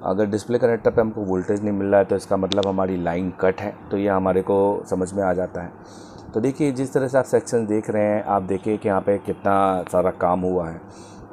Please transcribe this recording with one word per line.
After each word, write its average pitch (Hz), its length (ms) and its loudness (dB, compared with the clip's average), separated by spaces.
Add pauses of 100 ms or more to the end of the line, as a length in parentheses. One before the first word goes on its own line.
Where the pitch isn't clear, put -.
अगर 95 220 0
display 107 340 -2
connector 117 320 2
पे 117 100 2
हमको 110 200 -2
voltage 95 400 0
नहीं 104 120 -2
मिल 98 140 -2
रहा 101 120 6
है 98 60 4
तो 98 100 0
इसका 98 220 -2
मतलब 95 300 2
हमारी 95 360 -2
line 87 380 -2
cut 95 200 2
है, 101 140 -8 (160)
तो 104 60 0
ये 101 100 2
हमारे 95 340 2
को 98 480 2
समझ 92 240 -2
में 98 100 0
आ 92 100 2
जाता 87 280 -4
है। 85 100 -10 (640)
तो 113 60 0
देखिए, 135 320 0
जिस 131 220 -4
तरह 135 140 0
से 131 100 2
आप 127 80 2
section 113 400 0
देख 107 240 -2
रहे 107 140 0
हैं, 104 200 0
आप 101 180 0
देखिए 98 360 -2
कि 107 120 -2
यहाँ 95 120 2
पे 101 160 0
कितना 95 720 0
सारा 90 200 2
काम 90 280 0
हुआ 90 300 -2
है। 82 120 -12 (500)